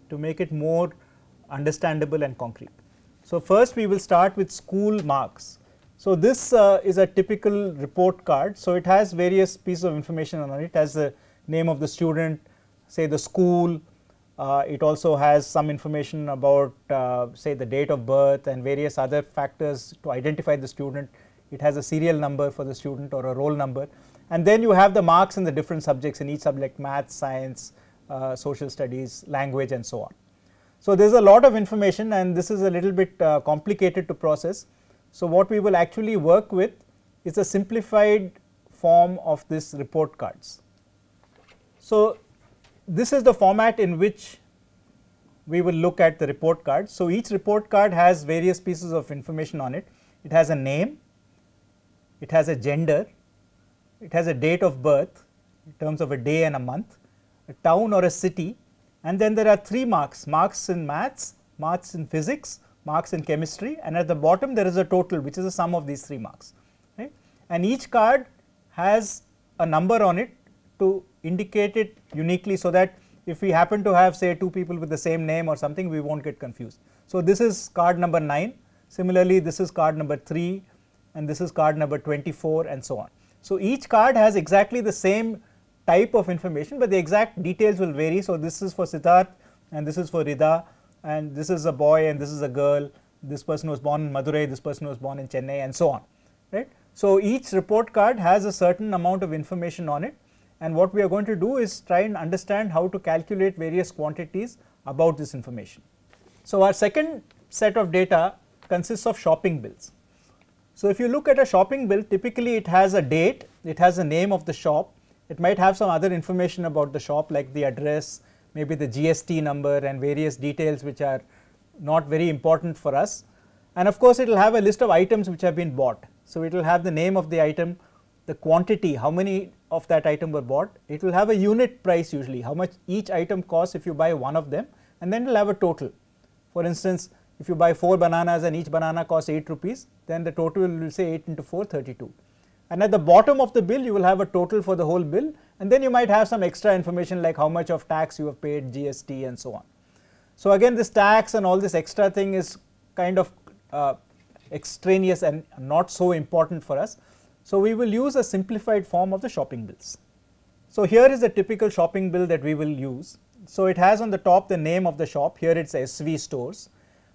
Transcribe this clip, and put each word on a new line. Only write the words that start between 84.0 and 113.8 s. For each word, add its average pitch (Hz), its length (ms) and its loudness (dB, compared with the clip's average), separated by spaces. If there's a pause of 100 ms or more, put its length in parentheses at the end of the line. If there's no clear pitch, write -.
has 214 180 6
exactly 196 460 2
the 208 100 -2
same 214 500 -2 (460)
type 196 280 4
of 190 140 2
information, 175 520 -6
but 226 100 2
the 190 80 2
exact 202 460 0
details 190 340 0
will 175 140 -2
vary. 160 300 -2
So 185 140 -4
this 160 240 -8
is 190 140 -6
for 180 120 -4
Siddharth, 175 420 4 (420)
and 151 160 -8
this 151 120 -6
is 180 120 -8
for 165 140 -2
Rida, 156 400 0 (400)
and 151 300 -8
this 151 160 -8
is 160 140 -2
a 165 80 0
boy, 156 360 4
and 147 120 -4
this 143 100 -8
is 147 120 -8
a 143 60 -4
girl. 143 400 -2 (360)
This 139 180 -12
person 156 260 -6
was 143 120 -8
born 147 220 -4
in 147 100 -8
Madurai, 143 360 -4
this 131 120 -12
person 147 260 -10
was 139 120 -10
born 135 200 -10
in 135 80 -12
Chennai, 135 380 -8
and 131 100 -10
so 165 160 2
on. 127 120 -8 (500)
Right? 233 160 -8 (260)
So 196 260 4
each 240 300 -2
report 214 420 0
card 220 280 2
has 185 240 4
a 208 80 -4
certain 190 420 0
amount 180 300 -2
of 160 80 -6
information 170 560 -8
on 147 160 -4
it, 285 120 -12 (440)
and 160 160 -6
what 190 180 2
we 208 80 2
are 196 60 2
going 202 160 -2
to 220 100 -4
do 208 220 -2
is 226 240 -4
try 180 220 0
and 208 140 -4
understand 185 540 -4
how 165 160 0
to 185 140 -6
calculate 190 560 -2
various 165 340 -4
quantities 170 680 -8 (280)
about 147 320 0
this 147 160 -10
information. 120 480 -14 (600)
So 196 180 2
our 196 100 6
second 277 520 -2 (260)
set 214 260 0
of 196 140 0
data 185 440 2 (340)
consists 185 360 -4
of 226 140 -2
shopping 160 420 0
bills. - 300 -16 (840)
So 202 120 -2
if 196 120 0
you 247 80 0
look 294 180 -2
at 277 140 6
a 269 40 6
shopping 247 440 2
bill, 208 160 0
typically 233 500 -2
it 208 140 -4
has 185 260 4
a 185 80 2
date, 160 440 0 (180)
it 160 160 -10